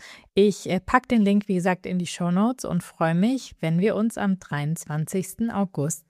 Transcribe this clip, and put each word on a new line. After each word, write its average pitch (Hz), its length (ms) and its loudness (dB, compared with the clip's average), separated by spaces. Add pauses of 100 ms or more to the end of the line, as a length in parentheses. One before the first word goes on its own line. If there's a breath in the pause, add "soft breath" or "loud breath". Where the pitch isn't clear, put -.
(340 loud breath)
Ich, 202 360 2
äh, 180 100 0
pack - 280 0
den 233 160 2
Link, 202 240 2
wie 190 80 0
gesagt, 180 300 0
in 180 140 -2
die 170 80 -4
Shownotes 190 580 0
und 175 180 -2
freue 165 320 0
mich, 240 440 0
wenn 165 200 0
wir 202 160 2
uns 226 220 -2
am 190 220 0
dreiundzwanzigsten 156 1120 -4
August 175 580 -4